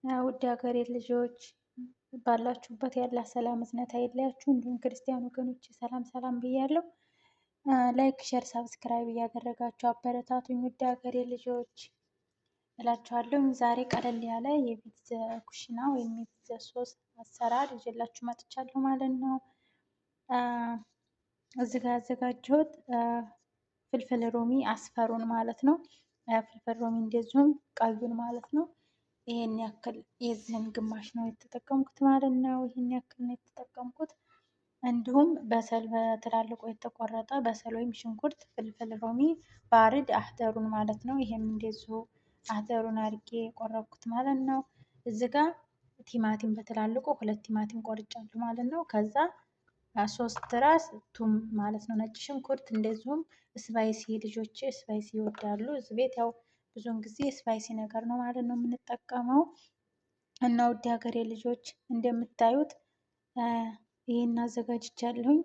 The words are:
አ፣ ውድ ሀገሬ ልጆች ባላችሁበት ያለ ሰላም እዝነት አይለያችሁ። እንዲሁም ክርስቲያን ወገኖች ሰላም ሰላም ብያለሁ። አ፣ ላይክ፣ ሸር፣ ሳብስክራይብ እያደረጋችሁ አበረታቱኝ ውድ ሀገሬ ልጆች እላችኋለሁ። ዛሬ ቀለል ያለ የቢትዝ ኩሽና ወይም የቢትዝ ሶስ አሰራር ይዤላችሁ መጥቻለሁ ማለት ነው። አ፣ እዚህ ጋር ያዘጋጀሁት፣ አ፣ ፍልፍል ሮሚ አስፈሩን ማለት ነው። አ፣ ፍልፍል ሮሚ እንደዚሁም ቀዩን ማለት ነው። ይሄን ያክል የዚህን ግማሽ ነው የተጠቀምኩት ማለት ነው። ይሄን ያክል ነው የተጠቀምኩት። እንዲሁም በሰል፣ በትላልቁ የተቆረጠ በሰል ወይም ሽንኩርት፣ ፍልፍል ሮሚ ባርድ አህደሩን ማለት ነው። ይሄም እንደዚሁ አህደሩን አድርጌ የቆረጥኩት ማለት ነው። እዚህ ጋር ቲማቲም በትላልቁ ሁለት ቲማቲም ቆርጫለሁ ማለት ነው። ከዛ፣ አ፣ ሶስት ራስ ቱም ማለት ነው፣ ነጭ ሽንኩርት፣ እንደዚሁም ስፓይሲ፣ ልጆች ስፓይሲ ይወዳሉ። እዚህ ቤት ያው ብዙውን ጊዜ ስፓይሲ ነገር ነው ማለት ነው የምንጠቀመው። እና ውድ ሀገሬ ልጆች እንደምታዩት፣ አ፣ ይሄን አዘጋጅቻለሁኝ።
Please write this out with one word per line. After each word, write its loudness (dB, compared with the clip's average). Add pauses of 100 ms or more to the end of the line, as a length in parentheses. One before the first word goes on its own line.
አ፣ -2
ውድ -2
ሀገሬ 0 (100)
ልጆች -2 (800)
ባላችሁበት -2
ያለ 0
ሰላም -2
እዝነት -6
አይለያችሁ። -2
እንዲሁም 2
ክርስቲያን -4
ወገኖች -6
ሰላም -8
ሰላም -6
ብያለሁ። 2 (840)
አ፣ 6 (160)
ላይክ፣ 4
ሸር፣ -2
ሳብስክራይብ -4
እያደረጋችሁ -4
አበረታቱኝ -2
ውድ -4
ሀገሬ -2
ልጆች -6 (1040)
እላችኋለሁ። 0 (140)
ዛሬ 2
ቀለል -2
ያለ -4 (120)
የቢትዝ -6 (320)
ኩሽና -12 (100)
ወይም -2
የቢትዝ -12
ሶስ -8 (280)
አሰራር 0
ይዤላችሁ -8
መጥቻለሁ -8
ማለት 2
ነው። 0 (960)
አ፣ 2 (1160)
እዚህ 0
ጋር 0
ያዘጋጀሁት፣ 2 (160)
አ፣ 0 (960)
ፍልፍል 0
ሮሚ 0 (140)
አስፈሩን -2
ማለት -2
ነው። 8 (520)
አ፣ 4
ፍልፍል -6
ሮሚ 0
እንደዚሁም 6 (280)
ቀዩን 0
ማለት -6
ነው። 4 (640)
ይሄን -2
ያክል -6 (240)
የዚህን -4
ግማሽ -6
ነው -4
የተጠቀምኩት -4
ማለት 6
ነው። 0
ይሄን -4
ያክል -6
ነው -4
የተጠቀምኩት። -12 (720)
እንዲሁም 6 (160)
በሰል፣ 2
በትላልቁ 0
የተቆረጠ -6 (100)
በሰል -4
ወይም -4
ሽንኩርት፣ -4
ፍልፍል -10
ሮሚ -2 (500)
ባርድ 8
አህደሩን -2
ማለት -2
ነው። -2
ይሄም -2
እንደዚሁ -6 (540)
አህደሩን -2
አድርጌ -4
የቆረጥኩት -8
ማለት 0
ነው። 0 (460)
እዚህ -2
ጋር 4 (560)
ቲማቲም 0
በትላልቁ -4
ሁለት -2
ቲማቲም -4
ቆርጫለሁ -10
ማለት -4
ነው። -2
ከዛ፣ 0 (800)
አ፣ 2
ሶስት -6
ራስ 6 (260)
ቱም 0 (220)
ማለት -2
ነው፣ -6
ነጭ -4
ሽንኩርት፣ -6
እንደዚሁም -2 (340)
ስፓይሲ፣ 0 (180)
ልጆች -8 (160)
ስፓይሲ -6
ይወዳሉ። -4
እዚህ -8
ቤት 0
ያው 0 (460)
ብዙውን -6
ጊዜ -14 (120)
ስፓይሲ -4
ነገር -6
ነው -2
ማለት -4
ነው -2
የምንጠቀመው። 0 (1000)
እና 4 (100)
ውድ 0
ሀገሬ -2
ልጆች -4 (260)
እንደምታዩት፣ 2 (640)
አ፣ -2 (600)
ይሄን 2
አዘጋጅቻለሁኝ። 2